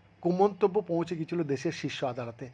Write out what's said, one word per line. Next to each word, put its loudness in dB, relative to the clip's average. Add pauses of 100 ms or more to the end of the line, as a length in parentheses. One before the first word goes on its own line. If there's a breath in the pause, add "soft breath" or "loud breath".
(220)
কুমন্তব্য 4 (140)
পৌঁছে 0
গিয়েছিল -2 (120)
দেশের -2
শীর্ষ -4 (120)
আদালতে। -8